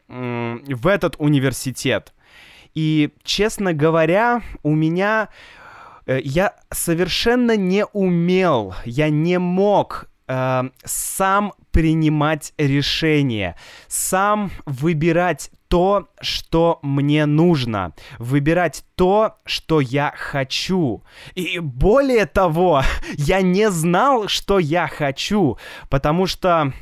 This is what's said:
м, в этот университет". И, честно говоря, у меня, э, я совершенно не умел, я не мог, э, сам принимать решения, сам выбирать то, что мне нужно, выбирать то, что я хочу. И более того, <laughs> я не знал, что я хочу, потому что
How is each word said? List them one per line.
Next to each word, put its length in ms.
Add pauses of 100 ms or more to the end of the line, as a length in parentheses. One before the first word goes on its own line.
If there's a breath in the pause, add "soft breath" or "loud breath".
м, 580
в 200
этот 320
университет". 920 (600 loud breath)
И, 360 (140)
честно 480
говоря, 680 (200 loud breath)
у 120
меня, 560 (760 loud breath)
э, 160
я 320 (160)
совершенно 840
не 300
умел, 880 (100)
я 240
не 300
мог, 720 (200)
э, 340 (220)
сам 680 (200)
принимать 840
решения, 960 (320 loud breath)
сам 640 (160)
выбирать 840 (180)
то, 400 (120)
что 640
мне 440
нужно, 640 (260 loud breath)
выбирать 640 (100)
то, 500
что 360
я 360
хочу. 840 (320 loud breath)
И 240
более 680
того, 560 (180)
<laughs> 160
я 260
не 280
знал, 580
что 300
я 300
хочу, 680 (320 loud breath)
потому 360
что 560